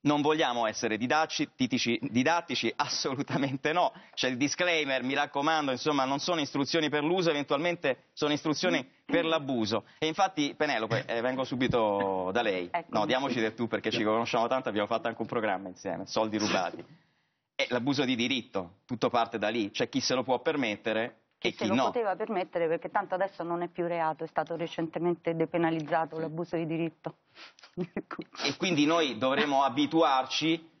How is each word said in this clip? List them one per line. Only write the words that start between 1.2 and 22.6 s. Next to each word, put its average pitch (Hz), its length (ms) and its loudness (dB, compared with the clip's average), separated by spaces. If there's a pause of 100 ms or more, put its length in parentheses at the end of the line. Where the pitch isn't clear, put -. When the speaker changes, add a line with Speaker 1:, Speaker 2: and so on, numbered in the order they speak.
Speaker 1:
titici-, 120 460 0
didattici, 131 760 0
assolutamente 139 960 -2
no. 165 220 2 (200)
C'è - 140 -2
il 127 100 -2
disclaimer, 143 640 0
mi 127 120 -2
raccomando, 143 580 0
insomma, 139 320 0
non 139 160 0
sono 165 220 0
istruzioni 143 480 0
per 147 140 0
l'uso, 170 260 2
eventualmente 147 840 -2
sono 147 200 0
istruzioni 156 520 0 (200)
per 165 180 2
l'abuso. 131 600 0 (140)
E 156 80 0
infatti, 160 480 0
Penelope, 113 500 0
eh, 117 160 -2
vengo 127 240 0
subito 101 880 0
da 117 80 2
lei. 92 280 0
Speaker 2:
Ecco. 165 280 -4
Speaker 1:
No, 107 80 2
diamoci 127 340 0
del 110 140 0
tu, 117 140 -2
perché 110 240 -2
ci 110 120 -2
conosciamo 117 440 2
tanto, 127 200 0
abbiamo 104 200 0
fatto 113 200 -2
anche 113 140 -6
un 107 60 -4
programma 101 420 -2
insieme, 92 360 -6
Soldi 110 320 0
rubati. 92 460 -2 (720)
E 139 140 -2
l'abuso 123 340 0
di 127 120 2
diritto, 113 680 -4
tutto - 240 0
parte 117 280 0
da 104 100 0
lì, 110 240 0
c'è - 160 -2
chi - 140 -2
se - 140 0
lo 131 80 0
può 123 160 0
permettere 113 800 -2 (180)
Speaker 2:
Chi - 120 -2
Speaker 1:
e - 20 -2
Speaker 2:
se - 120 -12
Speaker 1:
chi 107 40 0
Speaker 2:
lo 113 80 2
Speaker 1:
no. 262 100 4
Speaker 2:
poteva 202 300 0
permettere, 185 520 -2